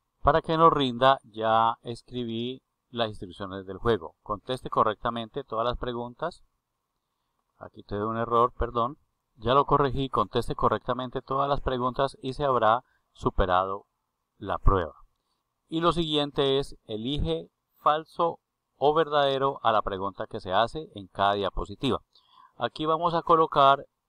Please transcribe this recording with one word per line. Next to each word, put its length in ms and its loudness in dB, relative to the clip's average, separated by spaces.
Para 220 2
que 120 -2
nos 160 8
rinda, 520 2
ya 580 0
escribí 800 -8
las 200 -4
instrucciones 560 -12
del 120 -12
juego. 440 -2
Conteste 480 -8
correctamente 720 -2
todas 220 -4
las 120 -4
preguntas. 680 -10
Aquí 260 -20
tuve 220 -6
un 120 -4
error, 360 2
perdón. 440 -4
Ya 180 -2
lo 120 4
corregí, 420 0
conteste 480 -2
correctamente 680 -2
todas 280 -4
las 100 0
preguntas 640 -2
y 120 -8
se 120 -4
habrá 400 4
superado 760 0
la 200 -6
prueba. 380 2
Y 140 -4
lo 100 4
siguiente 680 0
es, 260 -8
elige 680 -4
falso 600 0
o 160 4
verdadero 680 0
a 100 2
la 80 2
pregunta 440 -6
que 140 -10
se 140 -6
hace 420 0
en 120 -16
cada 260 0
diapositiva. 680 -4
Aquí 300 -6
vamos 280 0
a 80 0
colocar, 640 4